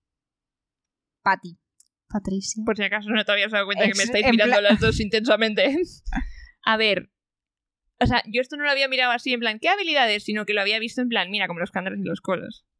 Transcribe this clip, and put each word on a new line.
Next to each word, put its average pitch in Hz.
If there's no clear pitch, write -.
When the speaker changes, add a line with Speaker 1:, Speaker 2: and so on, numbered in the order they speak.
Speaker 1:
Patty. 190
Speaker 2:
Patricia. 196
Speaker 3:
Por 220
si 214
acaso 202
no 214
te 208
habías 208
dado 202
cuenta 202
que 214
me 196
Speaker 1:
Es 196
Speaker 3:
estáis 214
Speaker 1:
en 254
Speaker 3:
mirando 226
Speaker 1:
plan 208
Speaker 3:
las 208
dos 220
intensamente. 226
<laughs> -
A 220
ver, 214
o 247
sea, 240
yo 220
esto 262
no 294
lo 294
había 269
mirado 254
así, 247
en 240
plan, 226
"¿Qué 320
habilidades?", 294
sino 214
que 196
lo 208
había 202
visto 233
en 247
plan, 196
"Mira, 202
como 175
los 170
candados 190
y -
los 170
colos". -